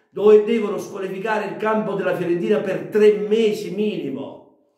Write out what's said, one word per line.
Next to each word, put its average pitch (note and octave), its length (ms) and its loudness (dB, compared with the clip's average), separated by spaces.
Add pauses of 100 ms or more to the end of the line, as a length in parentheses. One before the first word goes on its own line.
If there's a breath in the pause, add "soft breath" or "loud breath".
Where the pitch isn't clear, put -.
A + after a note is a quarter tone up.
(120)
Dove G#3 320 6
devono G#3 340 -2
squalificare G3 680 -6
il E3+ 120 -10
campo G3+ 380 -2
della F#3 200 -2
Fiorentina F3 440 0
per - 300 -4
tre G#3+ 240 6
mesi G3+ 580 0
minimo. E3+ 960 -8 (100)